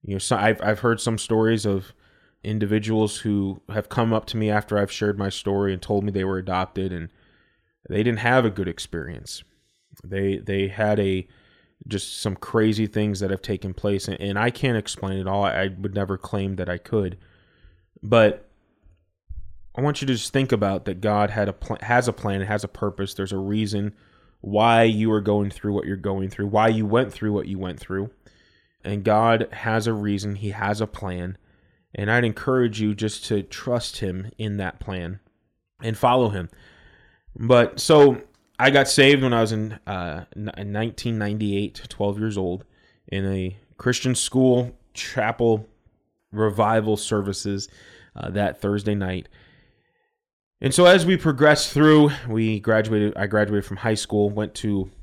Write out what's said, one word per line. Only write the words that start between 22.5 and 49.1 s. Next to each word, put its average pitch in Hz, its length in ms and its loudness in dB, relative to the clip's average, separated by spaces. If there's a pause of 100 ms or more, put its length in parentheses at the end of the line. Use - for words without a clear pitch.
a 101 40 -10
purpose. - 460 -6
There's 98 180 -6
a 95 60 -4
reason 101 560 -2 (460)
why 113 420 4
you 110 300 4
are 107 80 2
going 101 300 0
through 101 240 -6
what - 120 -2
you're 98 100 -4
going 95 320 -4
through, 101 200 -6
why 107 180 4
you 110 200 2
went 107 260 2
through 107 200 -4
what 101 140 -2
you 95 140 -8
went 92 180 -8
through. 95 320 -8 (720)
And 101 200 -6
God 113 480 4
has 110 340 -2
a 113 60 0
reason, 104 420 -4
he 101 160 -8
has 104 300 -4
a 107 80 -2
plan. 90 500 -8 (560)
And 104 160 -4
I'd 120 140 4
encourage 117 560 0
you 107 140 0
just 107 320 -6
to 101 180 -2
trust - 540 -6
him 95 400 -8
in 104 180 -4
that 95 240 -8
plan 92 400 -8 (600)
and 113 160 -4
follow 123 340 4
him. 92 180 -6 (880)
But 117 420 4
so 143 440 8 (360)
I 131 120 6
got 139 180 4
saved 139 340 6
when 127 100 2
I 117 80 4
was 110 120 2
in, 110 340 -6
uh, 87 380 -8 (100)
n-, 104 220 -10
in 101 160 -10
nineteen 113 460 -4
ninety-eight, 104 720 -2
twelve 101 300 -4
years 107 180 -2
old, 95 280 -4 (420)
in 98 180 -4
a 95 320 -4 (200)
Christian 123 400 0
school, 127 600 2 (180)
chapel, 113 760 -2 (640)
revival 107 640 2
services, 101 720 -4 (480)
uh, - 140 -8
that 98 300 -2
Thursday 104 360 -2
night. 92 320 -6 (1300)